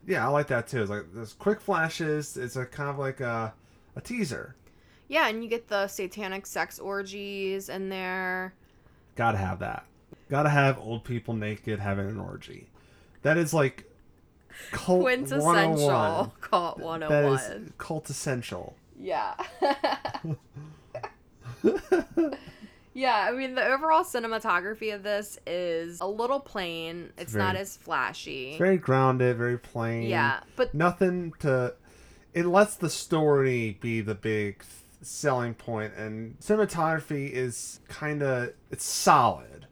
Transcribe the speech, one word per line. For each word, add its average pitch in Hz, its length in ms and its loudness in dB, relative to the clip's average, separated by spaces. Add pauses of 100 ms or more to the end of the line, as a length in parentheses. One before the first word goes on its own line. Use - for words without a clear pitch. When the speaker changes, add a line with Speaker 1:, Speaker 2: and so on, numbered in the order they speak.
Speaker 1:
Yeah, 151 200 0
I - 40 2
like 147 180 2
that 120 200 0
too. 123 140 -2
It's 98 80 -2
like, 104 140 -6 (100)
there's 110 200 -12
quick 214 260 0
flashes. 160 760 -2
It's 123 200 -6
a 127 100 -4
kind 143 240 -6
of 139 80 -6
like 135 220 -4
a, 113 340 -4 (420)
a - 40 -10
teaser. 143 540 -6 (540)
Speaker 2:
Yeah, 277 200 2
and 220 160 -4
you 220 60 -8
get 233 180 -6
the 202 200 0
satanic 190 580 -8
sex - 320 -6
orgies 196 920 -6
in 190 200 -6
there. 185 640 -4 (640)
Speaker 1:
Gotta 113 220 4
have 92 220 -2
that. - 240 -6 (440)
Gotta 147 200 4
have 139 300 6
old 110 260 -6
people 117 300 -4
naked 107 460 -4
having 98 280 -2
an 107 120 -6
orgy. - 500 -12 (520)
That 151 140 6
is, 160 160 2
like, 143 380 2 (800)
cult 180 320 4
Speaker 2:
Quintessential 254 420 2
Speaker 1:
one 175 220 6 (120)
oh 143 440 4
one. 254 80 -2 (100)
Speaker 2:
cult 175 380 0
Speaker 1:
That - 60 -12
is - 20 -
Speaker 2:
one 165 160 -6
oh 147 240 4
one. 131 520 0
Speaker 1:
cult - 320 -6
essential. 123 640 -6 (220)
Speaker 2:
Yeah. 147 360 -4 (260)
<laughs> - 720 -2 (1300)
Speaker 1:
<laughs> 330 720 2 (560)
Speaker 2:
Yeah, 240 360 2
I - 40 0
mean, 262 220 -4
the 254 100 2
overall 311 380 4
cinematography 220 880 -2
of 202 120 -8
this 208 420 -4
is 170 540 -4
a 185 60 -4
little 233 340 0
plain. 170 760 -8
It's 170 160 -8
Speaker 1:
Very 196 120 2
Speaker 2:
not 185 120 0
as 196 200 -8
flashy. 135 760 -4
Speaker 1:
It's 156 80 -12
very 185 200 6
grounded, 131 600 4
very 123 200 0
plain. 117 500 -4
Speaker 2:
Yeah, 139 320 2 (160)
but 254 180 -2
Speaker 1:
Nothing 180 640 2
to, 131 360 0 (600)
it 170 120 2
lets 196 300 6
the 160 140 0
story 135 880 2
be 113 200 0
the 104 160 -2
big 104 480 -2 (380)
selling 123 520 0
point, 107 420 -6
and 110 440 -8
cinematography 160 880 0
is 127 480 -4 (100)
kinda, 139 640 -2 (200)
it's - 120 -8
solid. 92 880 4